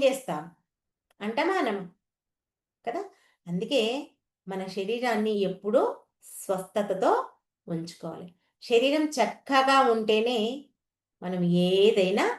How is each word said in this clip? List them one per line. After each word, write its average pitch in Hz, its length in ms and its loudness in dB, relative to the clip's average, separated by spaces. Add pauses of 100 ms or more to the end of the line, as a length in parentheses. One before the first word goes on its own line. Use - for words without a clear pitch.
చేస్తా?" 254 320 0 (840)
అంటామా 269 320 -2
అనమా 226 300 -2 (1040)
కదా? 359 160 -6 (460)
అందుకే 226 640 -2 (380)
మన 190 200 -8
శరీరాన్ని 220 640 -2
ఎప్పుడూ 202 500 0 (580)
స్వస్థతతో 202 720 -2 (560)
ఉంచుకోవాలి. 165 600 -10 (360)
శరీరం 269 420 2
చక్కగా 269 720 2 (140)
ఉంటేనే 226 760 0 (540)
మనం 180 220 -4
ఏదైనా 190 840 4 (140)